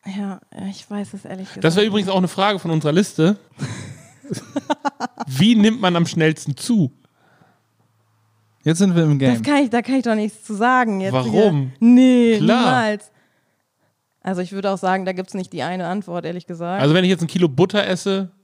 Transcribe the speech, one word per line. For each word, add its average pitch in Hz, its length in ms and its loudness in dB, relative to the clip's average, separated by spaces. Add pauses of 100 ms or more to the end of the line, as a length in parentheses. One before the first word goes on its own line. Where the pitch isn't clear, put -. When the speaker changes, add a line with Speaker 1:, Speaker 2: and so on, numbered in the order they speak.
Speaker 1:
Ja, 196 360 -10 (280)
ich - 220 -16
weiß 202 240 -10
es 196 100 -18
ehrlich 190 240 -14
gesagt - 160 -12
Speaker 2:
Das 165 120 2
wäre 202 80 2
Speaker 1:
nicht. 220 80 -2
Speaker 2:
übrigens 196 180 -2
auch 190 80 0
eine 180 100 0
Frage 196 300 -2
von 165 120 -6
unserer 151 220 -2
Liste. 185 460 0 (180)
Speaker 1:
<laughs> - 1700 -10
Speaker 2:
Wie 156 280 4
nimmt 220 260 4
man 180 160 2
am 170 100 2
schnellsten 156 500 -2
zu? 196 360 0 (1700)
Speaker 3:
Jetzt 165 140 0
sind 190 160 2
wir 170 100 4
im 147 140 2
Game. 131 160 2
Speaker 1:
Das 117 80 -4
kann 285 200 2
ich, 240 80 -2
da 233 120 0
kann 262 140 -2
ich 262 80 0
doch 233 100 0
nichts 214 300 -6
zu 214 100 -10
sagen 226 460 0
jetzt 190 120 -4
Speaker 2:
Warum? 147 680 2
Speaker 1:
hier. 226 100 4
Nee, 247 500 6
Speaker 2:
Klar. 233 240 2
Speaker 1:
niemals. 226 480 0 (1120)
Also 180 180 -4
ich 185 120 -8
würde 196 180 -4
auch 190 80 -2
sagen, 190 260 -2
da 190 80 -4
gibt's 185 220 -10
nicht 185 180 -8
die 156 100 -6
eine 175 240 -6
Antwort, 175 380 -6
ehrlich 175 220 -10
gesagt. 175 360 -6
Speaker 2:
Also 147 120 4
wenn 185 100 2
ich 180 60 2
jetzt 180 120 0
ein 170 40 -4
Kilo 175 220 0
Butter 190 380 0
esse 190 440 -4 (140)